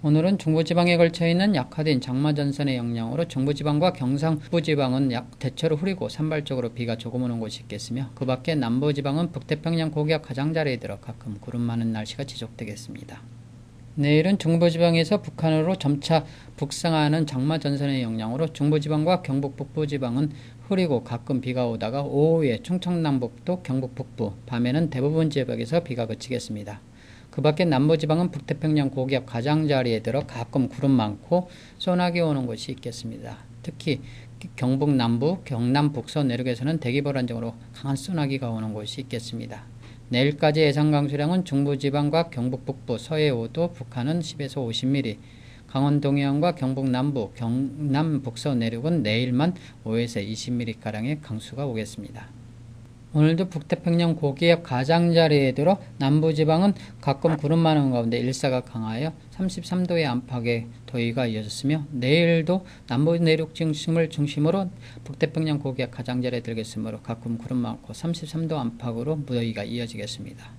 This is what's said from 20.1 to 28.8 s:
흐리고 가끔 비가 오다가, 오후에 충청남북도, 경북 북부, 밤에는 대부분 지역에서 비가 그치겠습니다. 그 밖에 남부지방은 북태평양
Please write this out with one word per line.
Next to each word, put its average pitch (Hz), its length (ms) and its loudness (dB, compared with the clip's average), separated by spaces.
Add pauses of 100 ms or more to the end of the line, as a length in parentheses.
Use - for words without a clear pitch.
흐리고 170 340 2
가끔 123 380 -2
비가 123 260 0
오다가, 117 360 -2
오후에 143 600 4
충청남북도, 170 1000 -2
경북 131 320 -4
북부, 107 400 -6 (100)
밤에는 127 440 0
대부분 151 400 2
지역에서 120 540 0
비가 120 220 -4
그치겠습니다. 110 760 -8 (500)
그 - 120 -6
밖에 151 240 4
남부지방은 156 680 4
북태평양 151 600 0